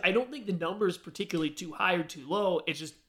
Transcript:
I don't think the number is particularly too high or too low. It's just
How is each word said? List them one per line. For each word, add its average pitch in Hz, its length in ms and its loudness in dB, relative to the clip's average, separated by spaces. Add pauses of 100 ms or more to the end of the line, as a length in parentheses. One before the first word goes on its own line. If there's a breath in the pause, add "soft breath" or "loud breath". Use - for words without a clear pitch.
I 185 80 6
don't 247 200 2
think 269 140 -10
the 196 80 0
number 180 340 0
is 175 100 0
particularly 165 520 -2
too 151 240 -10
high 185 220 4
or 170 80 2
too 156 220 -12
low. 185 400 2
It's 151 140 -2
just 156 160 -10 (140)